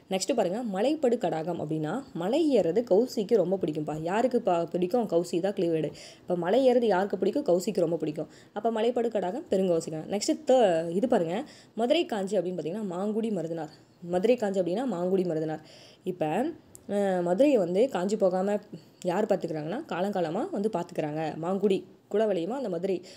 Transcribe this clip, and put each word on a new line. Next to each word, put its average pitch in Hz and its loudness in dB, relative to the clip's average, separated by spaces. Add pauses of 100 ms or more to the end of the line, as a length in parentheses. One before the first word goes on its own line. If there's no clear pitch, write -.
Next 190 -2
பாருங்க, 208 0
மலைப்படு 240 0
கடாகம் 165 -2
அப்படின்னா, 156 -4 (200)
மலை 190 0 (100)
ஏறது 190 4
கௌசிக்கு 226 2
ரொம்ப 185 2
பிடிக்கும்பா. 156 -4
யாருக்கு 226 0
பா-, 170 2
பிடிக்கும்? 180 0
கௌசி 170 0
தான் 190 -2
கிளீவேர்டு. 160 0 (300)
இப்ப - -2
மலை 175 2
ஏறது 240 6
யாருக்கு 196 2
பிடிக்கும்? - 0
கௌசிக்கு 180 2
ரொம்ப 165 2
பிடிக்கும். 156 -6 (240)
அப்ப 226 -2
மலைப்படு 233 0
கடாகம் 202 -4
பெருங்கௌசிக்கு. 165 0
Next 208 0 (120)
த-, 262 6 (300)
இது 196 0
பாருங்க, 185 2 (380)
மதுரை 294 2
காஞ்சி 202 -2
அப்படின்னு 180 -2
பார்த்தீங்கன்னா, 185 -6
மாங்குடி 208 -2
மருதனார். 165 -6 (300)
மதுரை 180 2
காஞ்சி 196 0
அப்படின்னா 185 0
மாங்குடி 185 0
மருதனார். 156 -2 (400)
இப்ப, 180 -4 (680)
அஹ், 196 0
மதுரையை 220 4
வந்து 190 2
காஞ்சி 202 0
போகாம 190 2 (460)
யார் 180 0
பார்த்துக்கிறாங்கன்னா, 170 -4
காலங்காலமா 190 -2
வந்து 214 -2
பார்த்துக்கிறாங்க. 156 -4
மாங்குடி 185 0 (300)
குலவழியமா 202 0
அந்த 262 -4
மதுரை 180 -2 (220)